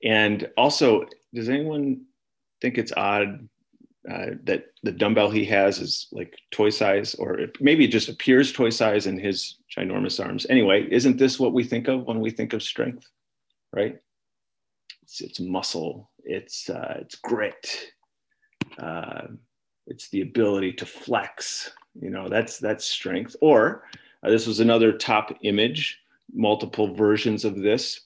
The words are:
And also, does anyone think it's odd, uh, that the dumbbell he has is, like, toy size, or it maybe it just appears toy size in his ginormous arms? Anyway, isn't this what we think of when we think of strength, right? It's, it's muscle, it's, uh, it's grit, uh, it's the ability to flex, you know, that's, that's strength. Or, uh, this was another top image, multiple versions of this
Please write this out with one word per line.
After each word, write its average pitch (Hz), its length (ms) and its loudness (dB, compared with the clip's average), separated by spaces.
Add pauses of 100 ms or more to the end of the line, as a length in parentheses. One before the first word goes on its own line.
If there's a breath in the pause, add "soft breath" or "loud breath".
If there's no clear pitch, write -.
And 107 540 2
also, 123 480 4 (260)
does 117 160 -6
anyone 143 540 -2 (580)
think 123 160 -2
it's 113 180 -4
odd, 101 540 -2 (640)
uh, - 340 -8
that 92 240 -2 (160)
the 104 80 -2
dumbbell 104 360 2
he 107 160 0
has 98 360 2
is, - 320 -8
like, - 220 -12 (160)
toy 104 200 2
size, 104 460 0
or - 220 -4
it - 220 -8
maybe 147 240 6
it 110 40 4
just 139 200 2
appears 127 440 4
toy 117 180 2
size 104 360 2
in 95 120 -4
his 98 380 -4 (200)
ginormous 98 480 -4
arms? 98 240 -6
Anyway, 104 420 4
isn't 127 280 4
this 131 200 2
what 127 140 2
we 123 100 2
think 117 260 -2
of 131 160 0
when 113 160 -4
we 110 100 -2
think - 240 -6
of 107 80 -4
strength, 123 440 -6 (680)
right? - 260 -2 (1000)
It's, - 180 -16
it's - 200 -12
muscle, 90 680 -6 (160)
it's, - 460 -10
uh, - 300 -8
it's - 160 -18
grit, - 760 -6 (880)
uh, - 480 -10 (600)
it's - 220 -16
the 98 140 -4
ability 98 520 0
to - 120 -12
flex, - 840 -8 (280)
you - 80 -10
know, 95 220 -8
that's, 113 280 -2
that's 107 280 -4
strength. - 560 -6
Or, 151 400 4 (400 loud breath)
uh, - 80 0
this 110 160 4
was 110 140 -2
another 113 320 6
top 107 500 0
image, 113 580 -2 (320)
multiple 107 640 -2
versions 107 500 2
of 101 140 -4
this 104 480 -2